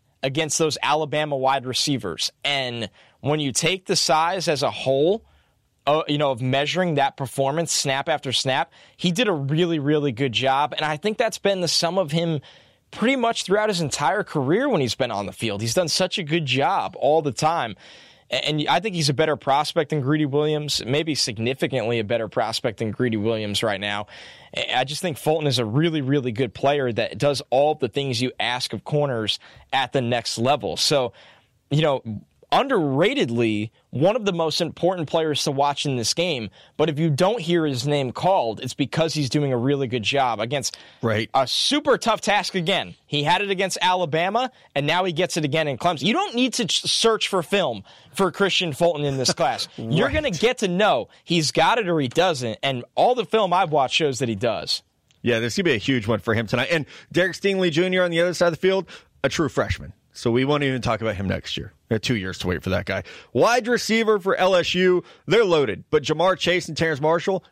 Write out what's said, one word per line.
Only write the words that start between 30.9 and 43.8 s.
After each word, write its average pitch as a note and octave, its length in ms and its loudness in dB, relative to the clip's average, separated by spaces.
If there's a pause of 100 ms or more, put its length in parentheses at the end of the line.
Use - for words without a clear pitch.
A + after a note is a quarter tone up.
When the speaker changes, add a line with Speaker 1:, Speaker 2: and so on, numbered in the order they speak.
Speaker 1:
you D3 120 2
know, C#3+ 220 2 (500)
underratedly D3 1160 2 (180)
one F3 260 2
of A3+ 100 -4
the G3 80 0
most E3 280 -2
important E3+ 480 -2
players D#3+ 340 0
to D#3 80 -2
watch C#3 340 0
in C#3 120 -2
this A2+ 160 -2
game. C#3+ 360 -2 (280)
But D#3+ 120 2
if C#3+ 100 -2
you E3 100 2
don't F3+ 320 2
hear E3 240 2
his C3 220 -2
name C#3+ 240 0
called, C3 500 0
it's C3 120 -8
because D#3+ 400 -2
he's D3 160 -2
doing D3 220 0
a B2+ 60 0
really C3+ 300 0
good A2+ 160 -4
job A#2+ 360 0
against B2 380 -4 (240)
Speaker 2:
Right. A2 320 0
Speaker 1:
a C3 140 4
super C#4+ 500 2
tough G#3+ 240 0
task G3 340 0
again. E3 400 -2 (120)
He D3 160 -2
had F3 180 2
it G3+ 80 -4
against F#3+ 320 -2